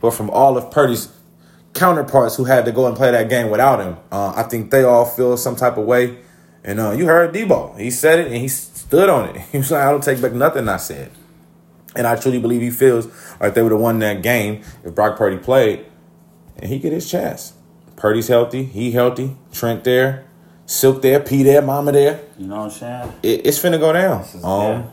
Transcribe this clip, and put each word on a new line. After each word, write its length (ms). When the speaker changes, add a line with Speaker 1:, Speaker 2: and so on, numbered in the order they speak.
Speaker 1:
but 100
from 180
all 280
of 120
Purdy's 380
counterparts 640
who 80
had 220
to 60
go 140
and 100
play 140
that 200
game 200
without 300
him. 160
Uh, 240
I 60
think 280
they 140
all 220
feel 300
some 200
type 220
of 80
way. 320
And, 160
uh, 100
you 160
heard 260
Debo. 460
He 120
said 280
it, 80
and 100
he 100
s-, 280
stood 340
on 260
it. 20
<laughs> 160
He 60
was 120
like, 120
"I 80
don't 120
take 180
back 120
nothing 360
I 80
said." 340
And 100
I 100
truly 220
believe 220
he 100
feels 380
like 140
they 80
would 100
have 80
won 200
that 220
game 400
if 100
Brock 220
Purdy 220
played 480
and 120
he 80
get 140
his 180
chance. 440
Purdy's 320
healthy. 360
He 280
healthy. 440
Trent 320
there. 420
Silk 340
there. 200
P 220
there. 200
Mama 300
there. 280
Speaker 2:
You 120
know 80
what 80
I'm 60
saying? 420
Speaker 1:
It, 240
it's 120
finna 220
go 140
down. 280
Speaker 2:
This 120
is 100
Speaker 1:
Um, 160
Speaker 2:
there. 320